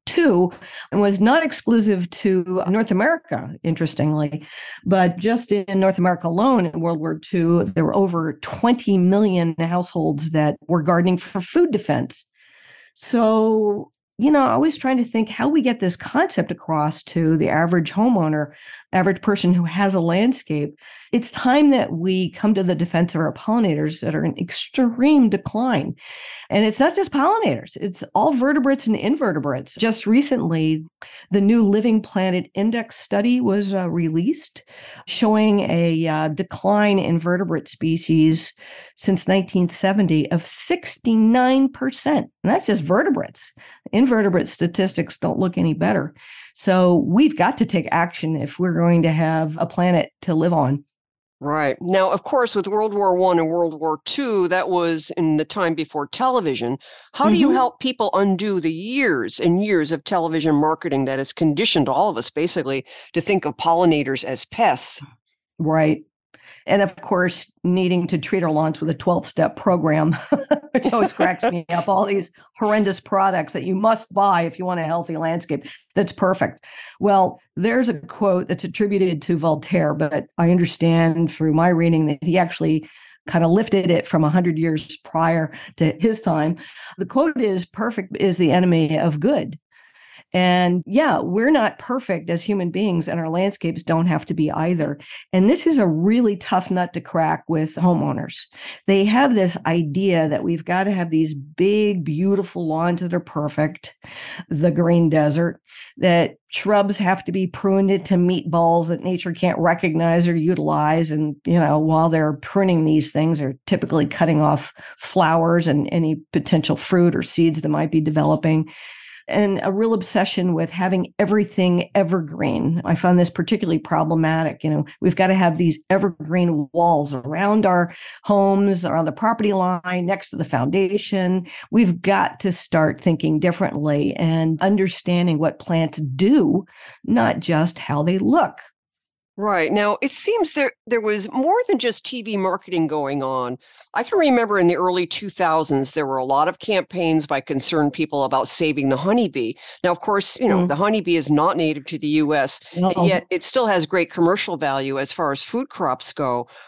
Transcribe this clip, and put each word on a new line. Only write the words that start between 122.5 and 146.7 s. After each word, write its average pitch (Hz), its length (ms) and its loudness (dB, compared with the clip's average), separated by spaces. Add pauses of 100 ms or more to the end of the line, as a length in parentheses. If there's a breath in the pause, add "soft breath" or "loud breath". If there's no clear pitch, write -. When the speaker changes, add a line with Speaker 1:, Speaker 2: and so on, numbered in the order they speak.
Speaker 1:
I 170 100 2
find 180 240 4
this 175 100 2
particularly 175 500 -2
problematic. 160 840 0
You 156 60 -2
know, 151 160 -2 (160 loud breath)
we've - 140 2
gotta 190 200 2
have 170 220 2
these 165 220 2 (100)
evergreen 175 840 0
walls 160 400 2
around 185 520 0
our 175 280 2 (300 loud breath)
homes, 196 640 2
around 165 200 0
the 156 60 -2
property 220 420 0
line, 180 520 -2
next 190 260 -4
to - 40 -16
the 170 100 -6
foundation. 185 1040 0 (240 loud breath)
We've 180 300 2
got 190 400 0
to 190 100 0
start - 480 0
thinking 160 400 0
differently 151 760 -2
and 160 460 0
understanding 180 800 0
what 160 200 -2
plants 165 420 -2
do, 180 640 2 (400 loud breath)
not 233 340 2
just 170 400 0
how 147 240 -4
they 175 140 0
look. 220 420 0 (760)
Speaker 2:
Right. 196 380 0
Now, 208 300 2
it 277 80 -2
seems 415 420 -2
there, 277 200 -2 (120)
there 226 160 -2
was 208 300 -2
more 320 260 0 (100)
than 392 120 0
just 233 260 -4
T 247 160 -8
V 208 160 -6
marketing 185 480 -2
going 143 380 -4
on. 131 340 -4 (380 soft breath)
I 233 80 -2
can 392 160 0
remember 233 400 2
in 175 80 6
the 175 80 4
early 180 320 0
two 196 240 -8
thousands, 156 640 0
there 151 100 -2
were 135 120 -4
a 131 80 -2
lot 139 220 2
of 185 120 -6
campaigns 170 640 0